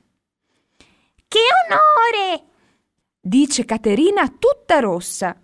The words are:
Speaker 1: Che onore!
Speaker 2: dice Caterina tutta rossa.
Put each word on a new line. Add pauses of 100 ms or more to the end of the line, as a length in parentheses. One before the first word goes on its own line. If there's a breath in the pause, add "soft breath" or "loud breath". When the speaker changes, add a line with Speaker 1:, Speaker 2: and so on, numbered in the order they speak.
(1300)
Speaker 1:
Che (280)
onore! (760)
Speaker 2:
dice
Caterina
tutta
rossa.